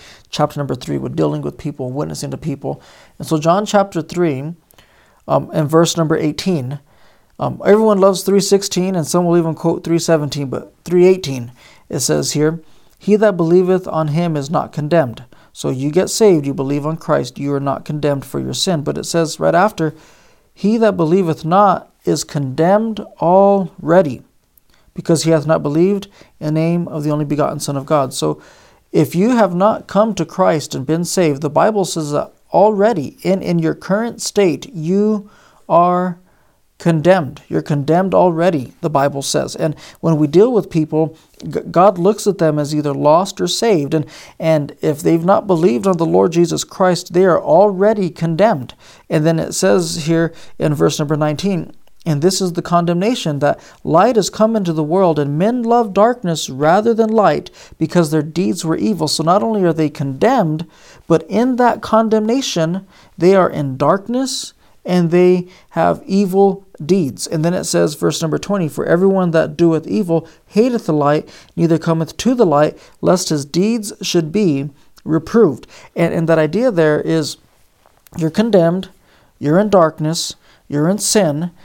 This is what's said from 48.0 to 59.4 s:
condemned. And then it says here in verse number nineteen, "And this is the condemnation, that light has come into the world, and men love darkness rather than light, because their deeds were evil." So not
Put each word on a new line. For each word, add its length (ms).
condemned. 640
And 160
then 140
it 140
says 520
here 280
in 160
verse 260
number 180
nineteen, 560
"And 160
this 180
is 140
the 80
condemnation, 800
that 200
light 320
has 140
come 260
into 160
the 100
world, 380
and 180
men 260
love 300
darkness 560
rather 440
than 160
light, 420
because 320
their 140
deeds 400
were 140
evil." 320
So 120
not 220